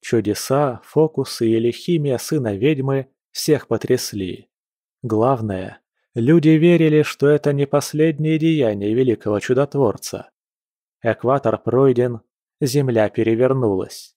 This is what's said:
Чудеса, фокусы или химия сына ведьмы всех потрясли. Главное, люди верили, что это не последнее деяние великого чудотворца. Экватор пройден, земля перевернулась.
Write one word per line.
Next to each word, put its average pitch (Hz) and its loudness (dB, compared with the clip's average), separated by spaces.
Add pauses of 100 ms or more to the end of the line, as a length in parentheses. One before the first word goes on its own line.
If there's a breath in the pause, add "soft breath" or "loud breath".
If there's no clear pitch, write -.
Чудеса, 120 -2
фокусы 143 -2
или 113 0
химия 143 -2
сына 117 -4
ведьмы 135 -2 (220)
всех - -2
потрясли. 104 -4 (540)
Главное, 110 -2 (340)
люди 147 4
верили, 160 4
что - -2
это 147 2
не 143 0
последнее 151 0
деяние 113 0
великого 110 0
чудотворца. 135 -2 (720)
Экватор 117 0
пройден, 123 0 (400)
земля 123 0
перевернулась. 113 -2